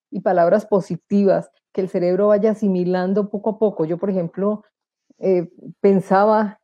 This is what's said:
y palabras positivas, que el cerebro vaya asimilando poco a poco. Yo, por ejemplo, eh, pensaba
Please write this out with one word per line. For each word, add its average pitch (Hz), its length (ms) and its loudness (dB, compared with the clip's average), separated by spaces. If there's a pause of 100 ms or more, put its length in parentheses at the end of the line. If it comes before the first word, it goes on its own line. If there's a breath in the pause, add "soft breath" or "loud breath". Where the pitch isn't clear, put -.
(120)
y 196 100 -8
palabras 185 440 2
positivas, 190 840 0 (240)
que 196 80 -6
el 185 80 -6
cerebro 185 400 0
vaya 214 220 2
asimilando 190 800 -2
poco 214 220 -6
a 208 80 -10
poco. 196 260 0
Yo, 170 120 -4
por 196 120 -6
ejemplo, 190 540 -4 (560 soft breath)
eh, 175 320 0 (300)
pensaba 202 840 2